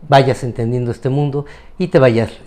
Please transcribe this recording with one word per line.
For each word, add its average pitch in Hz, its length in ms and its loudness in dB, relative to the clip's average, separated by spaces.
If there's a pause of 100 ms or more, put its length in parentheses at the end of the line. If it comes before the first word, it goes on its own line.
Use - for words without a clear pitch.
vayas 135 380 2
entendiendo 120 460 -4
este 117 180 -6
mundo 143 380 -4 (320)
y 185 80 -2
te 170 120 2
vayas 113 320 2 (160)